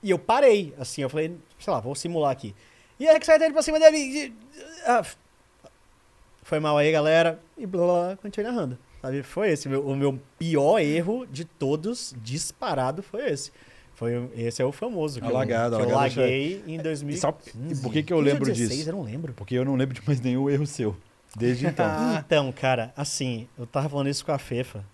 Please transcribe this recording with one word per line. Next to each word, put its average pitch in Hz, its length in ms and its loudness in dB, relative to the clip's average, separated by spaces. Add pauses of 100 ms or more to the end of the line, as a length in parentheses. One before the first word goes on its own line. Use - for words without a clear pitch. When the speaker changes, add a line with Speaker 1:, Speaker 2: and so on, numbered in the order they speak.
Speaker 1:
E 202 80 -2
eu 180 80 4
parei, 220 580 4
assim, 135 260 -8
eu 131 80 -2
falei, 160 260 -4 (240)
sei 202 120 -4
lá, 139 60 0
vou 120 160 -6
simular 156 380 -2
aqui. 107 200 -10 (480)
E 294 80 2
a 311 60 10
Rek'Sai 320 240 6
tá 320 80 4
indo 302 80 0
pra 311 80 4
cima 311 180 2
dele, 311 160 12
e, 277 360 -4 (540)
ah, 233 160 4 (1400)
foi 156 160 -4
mal 151 180 2
aí, 147 140 4
galera, 160 500 4 (160)
e 240 100 -10
blá, 180 180 -2
blá, 175 240 2
blá, 196 80 -8
continuei 208 360 -6
narrando, 143 260 -4 (220)
sabe? 135 220 -6
Foi 196 280 -2
esse, 147 180 -2
meu, 139 180 -2
o 135 100 -2
meu 139 220 0 (200)
pior 165 420 2
erro 170 460 -2
de 139 180 -12
todos, 156 800 -6
disparado, 139 800 -4
foi - 280 -6
esse. - 220 -6 (420)
Foi 117 220 -4
o, 120 180 -6
esse 117 280 -4
é - 20 2
o 139 80 0
famoso, 156 480 -6
que 113 60 -6
Speaker 2:
A 117 40 -2
lagada, 120 460 0
Speaker 1:
eu, 110 40 0
que - 60 2
Speaker 2:
a - 40 0
Speaker 1:
eu 123 60 2
Speaker 2:
lagada 135 260 0
Speaker 1:
laguei 143 440 0
em 160 80 -8
Speaker 2:
E - 20 -6
sabe 160 60 -8
Speaker 1:
dois 151 200 -4
mil 143 140 -6
e 185 40 -6 (300)
quinze. 135 320 -8
Speaker 2:
por 123 100 -4
que 151 100 2
que 180 100 -4
eu 170 60 2
Speaker 1:
Quinze - 100 6
ou 139 60 6
Speaker 2:
lembro 143 120 0
Speaker 1:
dezesseis, 120 320 0
Speaker 2:
disso? 151 120 -4
Speaker 1:
eu 175 60 -6
não 190 60 -6
lembro. 135 320 -8
Speaker 2:
Porque 104 200 -8
eu 123 100 2
não 139 120 0
lembro 131 180 0
de - 120 -14
mais 139 140 2
nenhum 131 280 0
erro 143 180 0
seu, 113 300 -2 (400)
desde 123 300 0
então. 170 200 0
Speaker 1:
<laughs> 160 380 0
Então, 143 280 2
cara, 127 440 -2
assim, 127 500 -6 (120)
eu 123 80 -10
tava 139 220 -4
falando 143 200 -2
isso 139 160 -4
com 160 80 -2
a 139 60 -2
Fefa 120 560 -6